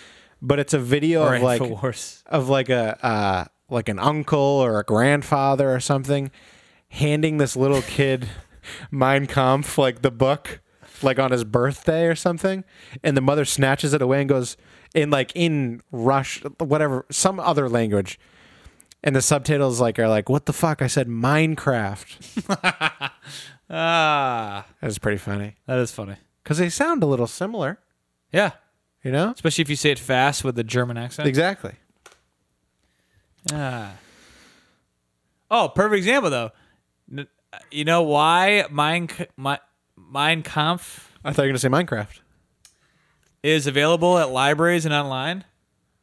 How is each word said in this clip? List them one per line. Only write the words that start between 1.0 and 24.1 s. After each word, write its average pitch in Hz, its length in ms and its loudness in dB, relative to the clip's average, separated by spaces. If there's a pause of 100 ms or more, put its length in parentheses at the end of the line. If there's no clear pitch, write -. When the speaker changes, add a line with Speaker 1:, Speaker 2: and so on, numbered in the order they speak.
Speaker 2:
Or 135 120 4
Speaker 1:
of, 123 80 0
like, 123 180 2
Speaker 2:
InfoWars. 120 640 -6
Speaker 1:
of, 135 240 -2
like, 135 200 2
a, 117 360 0
uh, 101 400 0 (240)
like, 117 180 -4
an 98 120 -4
uncle 147 400 0
or 135 400 2
a 104 40 -2
grandfather 139 920 2
or 127 60 0
something 139 500 -2 (600)
handing 151 480 0
this 139 180 0
little 135 280 2
kid 131 440 0 (320)
<laughs> - 320 -18
Mein 135 360 2
Kampf, 135 500 2
like, 131 240 2
the 131 100 2
book, 131 480 0 (420)
like, 131 160 2
on 135 140 2
his 120 120 0
birthday 131 600 0
or 165 100 2
something, 190 480 -2 (400)
and 147 140 2
the 131 40 4
mother 139 240 4
snatches 139 480 0
it 151 80 0
away 131 180 4
and 139 100 0
goes 127 280 0 (360)
in, 147 160 2
like, 135 240 0
in 147 480 0 (100)
Rush, 131 520 0 (160)
whatever, 147 500 0
some 190 300 0
other 147 300 0
language, 107 500 0 (840)
and 139 120 0
the 131 60 4
subtitles, 139 580 2
like, 120 180 2
are 113 120 2
like, 107 200 2
"What 139 180 0
the 143 60 -2
fuck? 156 280 -2
I 131 60 2
said 127 200 0
Minecraft." 143 2000 -2
Speaker 2:
<laughs> - 60 -20 (520)
Ah. 143 920 0 (160)